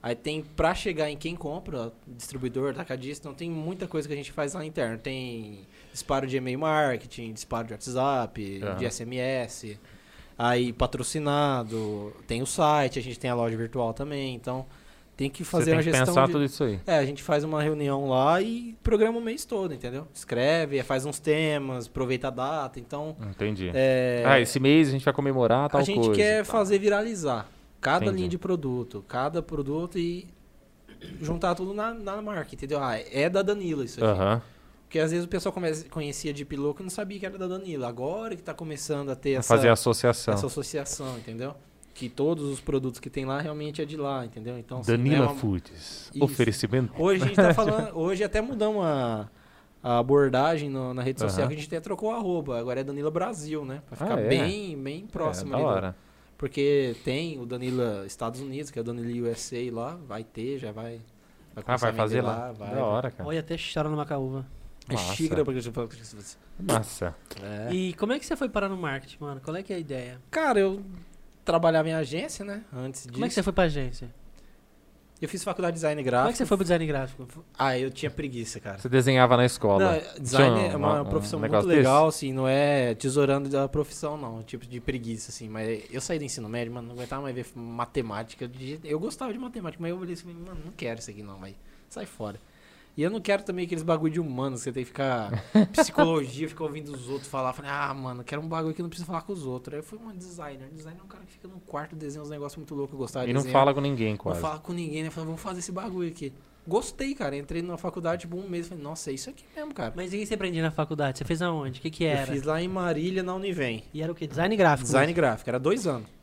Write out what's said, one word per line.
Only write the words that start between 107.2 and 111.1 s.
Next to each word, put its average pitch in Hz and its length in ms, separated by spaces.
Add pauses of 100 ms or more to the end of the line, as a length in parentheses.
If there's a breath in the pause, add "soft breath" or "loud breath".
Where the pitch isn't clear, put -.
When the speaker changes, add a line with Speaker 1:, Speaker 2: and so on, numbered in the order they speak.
Speaker 1:
Entrei 151 260
na 175 140
faculdade, 170 460
tipo, 175 160
um 196 100
mês, 170 220
falei, 175 120
nossa, 147 300
é - 20
isso 135 160
aqui - 140 (100)
mesmo, 302 200
cara. 160 200
Speaker 3:
Mas 180 200
e - 20
o 208 60
que 214 40
você 214 100
aprendia 180 280
na 160 80
faculdade? 147 460